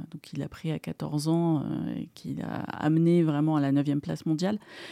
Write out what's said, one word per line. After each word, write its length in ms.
donc 200
il 120
a 40
pris 240
à 60
quatorze 500
ans, 360
euh, 340
et 160
qu'il 300
a 220
amené 580
vraiment 320
à 40
la 120
neuvième 280
place 280
mondiale, 320